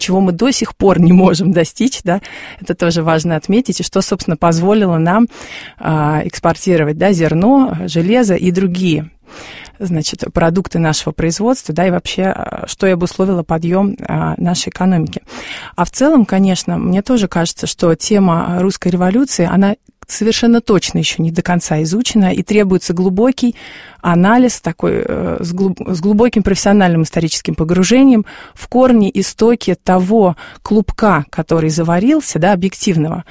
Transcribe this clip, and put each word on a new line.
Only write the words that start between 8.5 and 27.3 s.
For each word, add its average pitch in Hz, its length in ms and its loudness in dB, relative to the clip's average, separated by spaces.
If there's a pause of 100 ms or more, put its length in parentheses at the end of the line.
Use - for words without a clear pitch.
другие, 175 600 -2 (680)
значит, 175 440 -4 (100)
продукты 170 460 0
нашего 156 320 -2
производства, 170 640 -4
да, 175 100 0
и 185 60 2
вообще, 175 320 -4
а, - 420 -6
что - 220 -4
и 190 40 4
обусловило 180 520 -2
подъём, 175 520 -2 (120)
а, 160 300 -2
нашей 175 320 -2
экономики. 180 520 -2 (540)
А 180 100 -2
в - 60 -6
целом, 277 340 4
конечно, 185 540 0
мне 185 240 0
тоже 220 240 0
кажется, - 400 -4
что 165 260 0
тема 175 640 0
русской 185 280 -2
революции, 185 580 0
она 196 300 2 (340)
совершенно 233 520 2
точно 175 380 0
ещё 165 220 -4
не 165 100 0
до 170 100 -2
конца 170 420 -2
изучена, 190 480 0
и 180 100 -2
требуется 190 520 0
глубокий 196 640 0 (420)
анализ 202 640 2
такой, - 440 -4
э, - 360 -4
с 170 100 -6
глуб-, 190 340 -2
с 180 140 -4
глубоким 208 440 2
профессиональным 190 600 2
историческим 160 520 -4